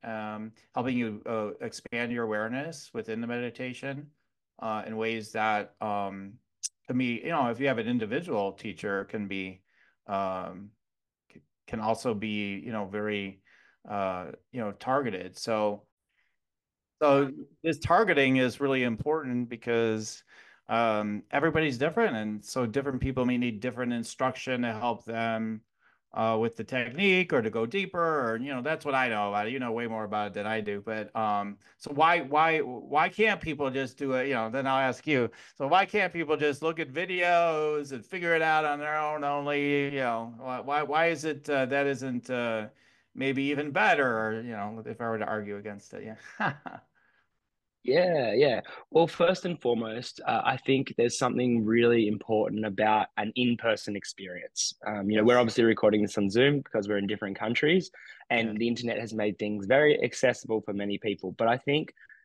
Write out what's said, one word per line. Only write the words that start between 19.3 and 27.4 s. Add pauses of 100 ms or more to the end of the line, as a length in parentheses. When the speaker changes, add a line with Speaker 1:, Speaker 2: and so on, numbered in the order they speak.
Speaker 1:
because, (460)
um,
everybody's
different,
and
so
different
people
may
need
different
instruction
to
help
them, (520)
uh,
with
the
technique
or